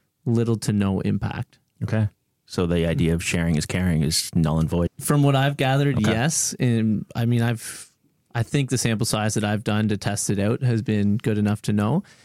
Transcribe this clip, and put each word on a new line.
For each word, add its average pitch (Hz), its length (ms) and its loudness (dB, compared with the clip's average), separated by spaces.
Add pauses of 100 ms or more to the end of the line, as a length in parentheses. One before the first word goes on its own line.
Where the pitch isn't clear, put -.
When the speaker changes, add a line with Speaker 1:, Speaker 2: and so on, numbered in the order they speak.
(260)
Speaker 1:
little 117 340 2
to - 120 -2
no 98 300 2
impact. - 580 -4 (240)
Speaker 2:
Okay. 110 240 0 (380)
So 90 220 -2
the 85 200 2
idea 82 280 2
of 85 80 -4
sharing 85 320 0
is 76 100 0
caring 87 380 0
is - 320 -2
null 80 240 2
and 80 100 0
void. 85 200 0 (100)
Speaker 1:
From 147 240 2
what 139 120 4
I've 139 220 0
gathered, 139 400 2
Speaker 2:
Okay. 107 140 2
Speaker 1:
yes. 120 480 0
And 113 460 0 (100)
I 117 100 0
mean, 120 160 2
I've, - 500 -4 (440)
I 117 80 0
think 143 260 -2
the 131 80 0
sample 113 280 0
size 107 280 0
that 107 100 -2
I've 104 200 0
done 107 240 0
to 101 100 0
test - 320 -4
it 101 100 0
out 110 220 0
has 120 200 0
been 104 360 0
good 110 220 -2
enough 104 240 0
to 107 100 -2
know. 107 300 0 (220)